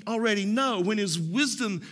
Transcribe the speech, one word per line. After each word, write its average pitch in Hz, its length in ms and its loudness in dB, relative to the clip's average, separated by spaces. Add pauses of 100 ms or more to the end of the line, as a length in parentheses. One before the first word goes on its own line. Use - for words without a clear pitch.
already 220 380 0
know, 233 340 2
when 208 180 2
his 175 220 0
wisdom, 208 640 0 (100)